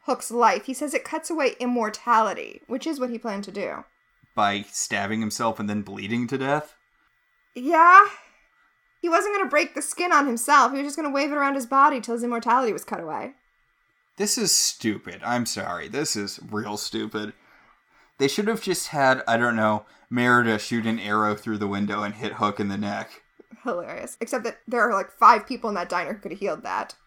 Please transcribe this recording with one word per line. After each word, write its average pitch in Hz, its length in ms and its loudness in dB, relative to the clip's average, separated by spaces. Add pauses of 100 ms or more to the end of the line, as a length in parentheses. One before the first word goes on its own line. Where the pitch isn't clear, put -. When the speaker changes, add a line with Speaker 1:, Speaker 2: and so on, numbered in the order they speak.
Speaker 1:
Hook's 247 280 -4
life. 226 340 2
He 262 80 -8
says 294 200 -6
it - 100 -2
cuts 320 260 -8
away 302 300 0
immortality, 220 1080 0
which 254 200 -6
is 294 120 -4
what 247 120 -4
he 226 80 -8
planned 202 260 -8
to 190 60 -14
do. 156 340 -8 (480)
Speaker 2:
By 101 380 0
stabbing 104 480 -2
himself 113 400 -2
and 104 100 -4
then 107 140 -2
bleeding 104 440 -4
to 135 100 -4
death? 139 380 -2 (760)
Speaker 1:
Yeah. 339 520 8 (960)
He 349 80 -2
wasn't 392 260 2
gonna 370 140 0
break 302 240 0
the 302 80 -6
skin 349 320 -2
on 285 140 4
himself. 254 440 4
He 277 60 -4
was 285 100 -4
just 294 80 -8
gonna 311 140 -4
wave 277 220 0
it 294 40 -2
around 277 200 0
his 254 100 -4
body 269 340 4
till 233 140 -6
his 233 100 -4
immortality 240 480 0
was - 140 -6
cut 185 140 -8
away. 156 340 -10 (840)
Speaker 2:
This 208 200 -2
is 208 140 0
stupid. 90 760 -2
I'm 120 220 0
sorry. 87 400 -6
This 143 280 -4
is 101 240 -8 (120)
real 104 260 -4
stupid. 107 560 -6 (840)
They 139 80 4
should 202 200 0
have 220 140 -2
just - 280 -4
had, 131 380 2
I 117 100 4
don't 120 180 2
know, 107 300 2 (260)
Merida 120 480 4
shoot 113 260 -2
an 113 140 0
arrow 104 340 0
through 107 240 -4
the 101 100 -2
window 104 360 -2
and 101 100 -4
hit 107 200 -8
Hook 104 260 -2
in 147 80 0
the 98 100 -4
neck. 104 460 -8 (400)
Speaker 1:
Hilarious. 175 580 -8
Except 233 220 -6
that 226 240 -8
there 233 200 2
are, 226 60 0
like, 196 180 -2
five 226 360 6
people 233 220 -6
in 208 60 -4
that 180 140 -6
diner 175 240 -4
who 208 60 -10
could 190 120 -12
have 214 80 -12
healed 196 220 -4
that. - 320 -6 (140)